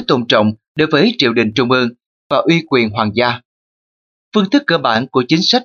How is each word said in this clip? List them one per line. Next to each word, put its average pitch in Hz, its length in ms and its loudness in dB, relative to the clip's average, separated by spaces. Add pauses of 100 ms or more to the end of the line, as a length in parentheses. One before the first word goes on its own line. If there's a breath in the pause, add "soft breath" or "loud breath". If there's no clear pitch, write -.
tôn 123 200 0
trọng 107 240 2 (240)
đối 156 120 0
với 156 300 2
triều 117 160 0
đình 113 220 0
trung 127 160 0
ương 127 180 2 (400)
và 143 80 0
uy 165 300 0
quyền 120 220 0
hoàng 107 240 -2
gia. 120 280 -2 (960)
Phương 196 140 0
thức - 180 0
cơ 165 100 0
bản 127 300 -2
của 131 200 0
chính 160 140 0
sách 240 240 0